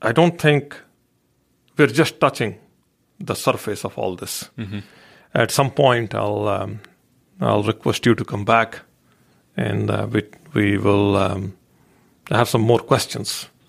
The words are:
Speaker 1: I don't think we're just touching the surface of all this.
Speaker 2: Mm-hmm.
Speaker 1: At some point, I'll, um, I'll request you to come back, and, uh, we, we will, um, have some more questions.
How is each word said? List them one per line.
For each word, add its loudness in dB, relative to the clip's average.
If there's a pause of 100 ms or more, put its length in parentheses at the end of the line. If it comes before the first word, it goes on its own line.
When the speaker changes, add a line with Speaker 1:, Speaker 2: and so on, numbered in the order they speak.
Speaker 1:
I 0
don't 2
think 0 (1000)
we're 6
just 2
touching 0 (600)
the -6
surface -2
of -10
all -4
this. -12
Speaker 2:
Mm-hmm. -8 (540)
Speaker 1:
At 0
some 0
point, 2
I'll, -2
um, -4 (600)
I'll 2
request -2
you 6
to -4
come -8
back, 0 (760)
and, -2
uh, -2
we, 0 (320)
we 2
will, 4
um, -2 (760)
have 2
some 0
more 4
questions. -4 (200)